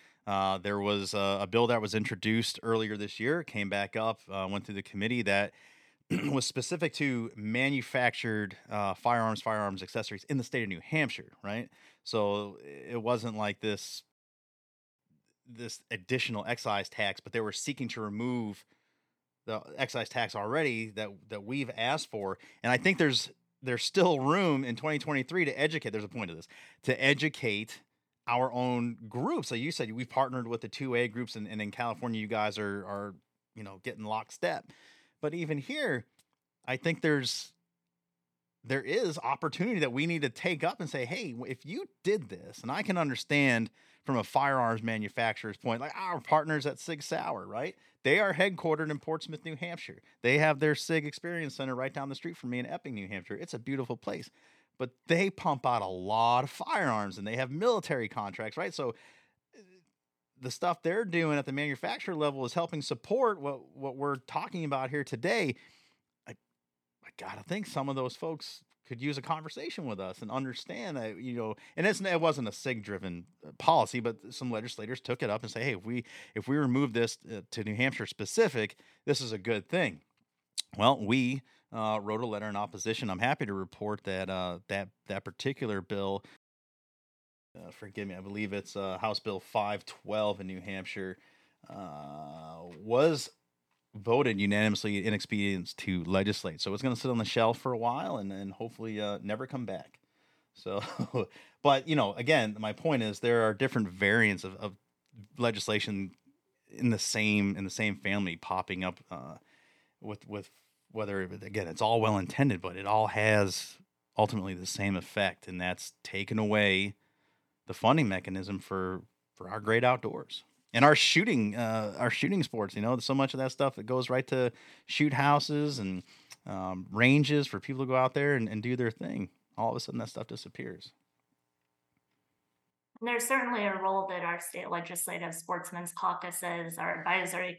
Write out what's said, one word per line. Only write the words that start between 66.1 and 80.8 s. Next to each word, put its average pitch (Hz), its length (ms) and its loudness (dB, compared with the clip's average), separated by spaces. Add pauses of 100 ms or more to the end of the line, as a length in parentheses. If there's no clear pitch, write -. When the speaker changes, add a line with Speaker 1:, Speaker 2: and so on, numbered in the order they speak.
Speaker 1:
Gotta - 220 -10
think 196 240 -4
some 139 220 -4
of 135 80 -2
those 127 200 -2
folks - 460 -8 (240)
could 120 140 -10
use 139 180 -4
a 127 40 -6
conversation 156 640 -6
with 104 140 -4
us 92 200 -8
and 107 100 -10
understand 135 640 -6
that, 110 200 -6
you 123 200 -8
know, 110 180 -4 (220)
and 165 100 2
it's, 208 140 2
it 180 200 2
wasn't 143 280 2
a 104 40 -4
sig 120 300 -4
driven, 92 420 -6 (220)
uh, 73 100 -16
policy, 135 440 4
but 113 160 -2 (140)
some 123 200 -6
legislators 113 500 -6
took - 220 -4
it 117 80 2
up 107 120 0
and 110 100 -8
say, 113 100 -6
"Hey, 131 120 0
if 92 100 -6
we, 117 200 -4 (300)
if 107 140 -4
we 139 80 4
remove 135 360 4
this, 117 260 2 (140)
uh, 104 100 -8 (100)
to 113 100 -4
New 104 140 -2
Hampshire 120 300 0
specific, 123 720 2 (300)
this 143 140 2
is 120 100 -6
a 107 80 -4
good 104 300 0
thing." 139 320 0 (760)
Well, 127 280 6